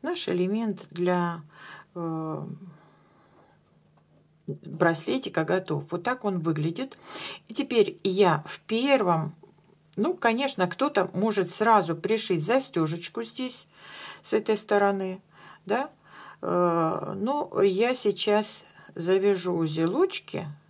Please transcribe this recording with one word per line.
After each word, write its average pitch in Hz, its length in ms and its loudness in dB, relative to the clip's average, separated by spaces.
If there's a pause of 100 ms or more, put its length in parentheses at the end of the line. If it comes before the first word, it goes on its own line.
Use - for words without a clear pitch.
Наш 330 260 -4
элемент 190 640 0
для, 175 520 0 (520)
э, 160 520 -6 (2000)
браслетика 160 1000 0
готов. 165 460 -2
Вот 175 120 -6
так 254 220 -4
он 190 160 0
выглядит. 165 580 -4 (500)
И 220 60 -14
теперь - 480 2
я 185 440 4
в - 140 -10
первом, 214 760 2 (600)
ну, 302 180 2
конечно, 240 520 2
кто-то 208 480 0
может 208 360 0
сразу 208 440 4
пришить 185 500 0
застежечку 175 760 0
здесь, 254 460 -8 (540)
с - 100 -4
этой 220 260 2
стороны, 196 640 0 (440)
да. 247 240 -2 (500)
Э, 170 720 0
но 247 480 -2
я 202 320 4
сейчас 208 680 0 (320)
завяжу 185 560 2
узелочки 170 960 0 (240)